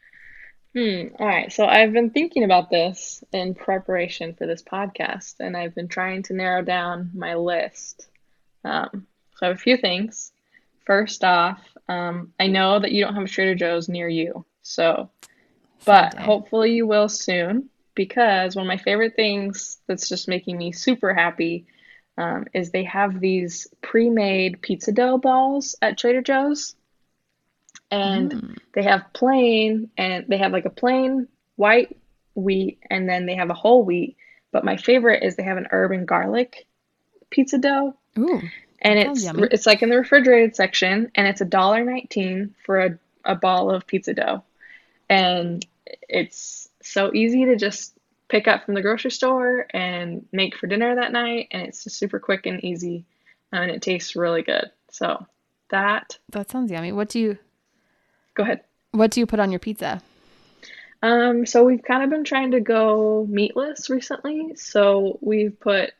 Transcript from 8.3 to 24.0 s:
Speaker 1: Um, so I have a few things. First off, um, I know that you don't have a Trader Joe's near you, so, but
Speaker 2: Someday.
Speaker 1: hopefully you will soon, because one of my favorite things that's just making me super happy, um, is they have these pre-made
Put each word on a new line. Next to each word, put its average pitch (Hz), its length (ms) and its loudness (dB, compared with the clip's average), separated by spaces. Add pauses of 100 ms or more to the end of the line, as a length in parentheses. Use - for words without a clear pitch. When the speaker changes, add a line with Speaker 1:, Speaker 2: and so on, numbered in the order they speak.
Speaker 1:
Um, - 420 -6 (300)
so 185 80 -4
I 175 40 0
have 185 80 -2
a - 40 -20
few 247 160 4
things. 196 560 -6 (520)
First 202 380 0
off, 180 380 2 (260)
um, 175 540 -6
I 190 60 2
know 190 320 4
that 202 120 -2
you 202 140 2
don't 202 100 -4
have 202 80 -4
a 190 40 -6
Trader 190 280 0
Joe's 170 320 -2
near 175 220 -4
you, 165 340 -4 (200)
so, - 460 0 (760)
but 196 280 8
Speaker 2:
Someday. - 120 -10
Speaker 1:
hopefully 220 480 2
you 233 140 0
will 208 220 4
soon, 190 600 -2 (240)
because 190 640 2
one 190 100 -4
of - 20 -4
my 185 100 -2
favorite 214 380 0
things 202 680 -2
that's 185 240 -6
just 180 180 -8
making 180 300 -4
me 175 140 -6
super 202 420 0
happy, 170 540 -2 (500)
um, 170 360 -6
is 175 180 -4
they 190 140 -2
have 196 340 -2
these 185 480 -2 (140)
pre-made 202 800 0